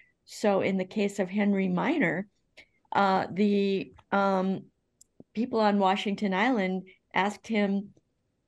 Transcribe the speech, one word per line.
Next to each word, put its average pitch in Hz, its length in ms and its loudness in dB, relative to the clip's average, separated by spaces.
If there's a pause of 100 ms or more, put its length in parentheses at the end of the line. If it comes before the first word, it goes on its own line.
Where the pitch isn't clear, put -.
(260)
So 202 340 0
in 190 160 0
the 185 80 -2
case 202 340 -4
of 185 100 -2
Henry 196 400 0
Miner, 180 600 0 (640)
uh, 190 400 2
the, 196 640 0 (180)
um, 190 540 0 (680)
people 226 260 -2
on 208 180 4
Washington 196 560 0
Island 190 480 0 (320)
asked 202 320 -2
him, 202 440 0 (580)